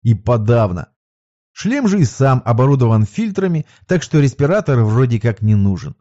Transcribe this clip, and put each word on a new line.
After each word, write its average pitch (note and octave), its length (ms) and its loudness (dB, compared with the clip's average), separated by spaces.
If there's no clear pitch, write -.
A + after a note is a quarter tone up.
и A#2 120 2
подавно. G#2+ 720 -2
Шлем B3+ 360 -4
же G3 120 0
и D#3 40 4
сам C3 400 0
оборудован A#2+ 640 2
фильтрами, F#3+ 600 -4
так F#3 160 -2
что - 180 0
респиратор C#3+ 600 0
вроде A#2 380 2
как A#2 220 -4
не G#2+ 140 2
нужен. G2 460 -2